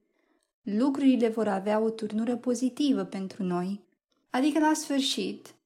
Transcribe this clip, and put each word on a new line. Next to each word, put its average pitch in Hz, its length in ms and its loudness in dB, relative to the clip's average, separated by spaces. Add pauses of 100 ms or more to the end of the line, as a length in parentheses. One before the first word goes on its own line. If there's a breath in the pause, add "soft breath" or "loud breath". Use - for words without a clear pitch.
(640)
lucrurile 254 640 2
vor 220 200 -2
avea 202 320 0
o 226 100 2
turnură 220 460 -4
pozitivă 247 680 0
pentru 190 400 -8
noi, 180 400 -4 (460)
adică 294 300 2
la 311 140 6
sfârșit 262 800 -4 (100)